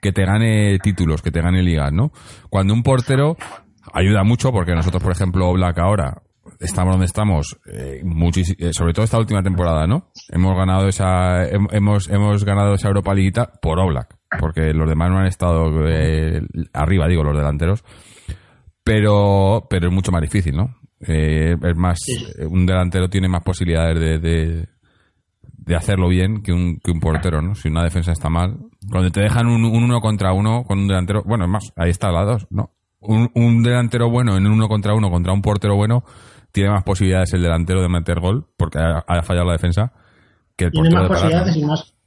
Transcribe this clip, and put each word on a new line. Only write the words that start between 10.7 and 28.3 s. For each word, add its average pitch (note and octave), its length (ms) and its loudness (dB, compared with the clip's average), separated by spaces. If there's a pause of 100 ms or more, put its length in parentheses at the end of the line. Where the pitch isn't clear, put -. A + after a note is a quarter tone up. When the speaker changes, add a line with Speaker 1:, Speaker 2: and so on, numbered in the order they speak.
Speaker 1:
esa, F#2 640 0
hem-, G2+ 220 0
hemos, G#2 360 2
hemos G2+ 360 2
ganado G2+ 300 2
esa G2 120 -2
Europa G2 260 0
League F#2+ 200 2 (280)
por E2 200 -2
Oblak, D#2 360 -2 (220)
porque D#2+ 340 -2
los D#2 160 0
demás D#2+ 220 0
no F#2 80 2
han F#2+ 80 2
estado, E2+ 420 0 (200)
eh, D#2+ 520 0 (320)
arriba, D#2+ 360 0
digo, E2+ 160 2
los D2 120 0
delanteros. D2 480 -2 (960)
Pero, G2+ 880 2
pero F2+ 200 0
es F2 60 0
mucho F#2+ 160 0
más E2+ 120 0
difícil, D#2 340 -2
¿no? A#2 200 -4 (300)
Eh, D#2 560 0
es E2+ 140 0
más, F2+ 240 0
Speaker 2:
Sí. B2+ 140 -6 (240)
Speaker 1:
eh, D#2+ 80 -8
un F2+ 200 2
delantero F#2 420 0
tiene F#2 200 0
más F2 140 -2
posibilidades E2 580 -2
de, D#2+ 180 0
de, E2 500 -2 (720)
de - 340 -6
hacerlo F#2 320 0
bien F#2 340 0
que F2+ 100 -4
un, F2 300 0
que - 80 -2
un E2+ 100 0
portero, D#2+ 400 -2
¿no? F#2 140 -4
Si - 140 -6
una D#2+ 160 0
defensa E2+ 280 -2
está D#2+ 160 -4
mal, E2+ 280 -2 (340)